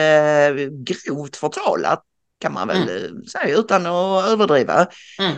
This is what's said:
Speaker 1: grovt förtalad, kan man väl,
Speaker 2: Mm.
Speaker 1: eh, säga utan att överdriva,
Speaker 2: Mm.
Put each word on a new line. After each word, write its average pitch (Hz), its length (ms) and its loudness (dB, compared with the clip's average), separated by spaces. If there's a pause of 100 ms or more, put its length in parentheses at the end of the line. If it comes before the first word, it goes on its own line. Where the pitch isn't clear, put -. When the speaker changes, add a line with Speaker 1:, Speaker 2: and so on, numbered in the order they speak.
(840)
Speaker 1:
grovt 143 500 -8
förtalad, - 640 -2 (420)
kan 156 120 -4
man 92 140 -4
väl, 190 100 0
Speaker 2:
Mm. 117 180 -2
Speaker 1:
eh, 95 140 -8 (220)
säga 170 260 -2
utan 202 280 0
att 185 440 0
överdriva, 165 580 4 (320)
Speaker 2:
Mm. 190 180 -2